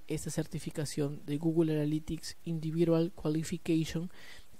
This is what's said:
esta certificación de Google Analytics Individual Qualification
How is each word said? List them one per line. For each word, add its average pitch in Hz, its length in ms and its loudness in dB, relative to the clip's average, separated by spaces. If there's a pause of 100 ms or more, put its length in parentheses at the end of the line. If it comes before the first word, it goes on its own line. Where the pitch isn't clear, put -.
esta 156 240 -2
certificación 147 920 -2
de 147 140 -2
Google 160 340 4
Analytics 156 720 0
Individual 165 680 4
Qualification 160 960 0 (500)